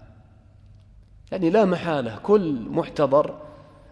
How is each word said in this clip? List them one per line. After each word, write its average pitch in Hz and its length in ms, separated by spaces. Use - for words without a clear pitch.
يعني 180 180
لا 208 160
محالة، 147 580
كل 165 460
محتضر 147 720